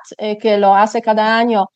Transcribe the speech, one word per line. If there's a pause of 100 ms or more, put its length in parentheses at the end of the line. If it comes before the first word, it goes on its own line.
(180)
eh,
que
lo
hace
cada
año, (100)